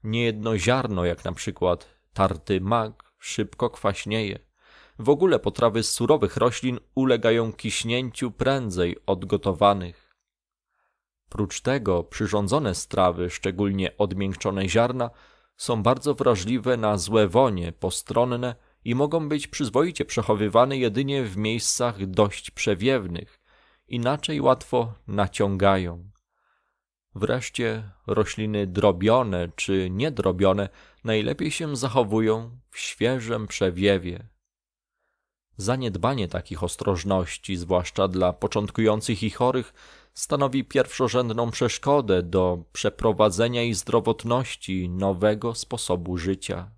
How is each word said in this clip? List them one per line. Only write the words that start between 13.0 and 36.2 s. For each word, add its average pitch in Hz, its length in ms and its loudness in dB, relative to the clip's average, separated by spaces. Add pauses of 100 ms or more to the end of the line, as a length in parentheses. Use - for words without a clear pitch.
szczególnie 98 680 -2
odmiękczone 95 720 -2
ziarna, 120 420 0 (460)
są 113 260 -2
bardzo 131 320 2
wrażliwe 113 600 2
na 107 220 0
złe 104 300 4
wonie 92 440 2
postronne 120 840 -2 (300)
i 117 100 0
mogą 151 340 0
być 147 180 -2
przyzwoicie 139 580 0
przechowywane 113 720 2
jedynie 131 460 0
w 95 140 -6
miejscach 110 680 -2
dość 98 440 0
przewiewnych, 101 880 -2 (480)
inaczej 143 520 -2
łatwo 127 540 2 (120)
naciągają. 98 1040 0 (1040)
Wreszcie 110 760 -4 (160)
rośliny 107 600 0
drobione 98 880 2
czy 95 340 0
niedrobione 95 800 0 (360)
najlepiej 117 460 0
się 147 260 -6
zachowują 113 840 0 (120)
w - 80 -18
świeżym 117 680 -2
przewiewie. 92 840 0 (1300)
Zaniedbanie 113 720 -2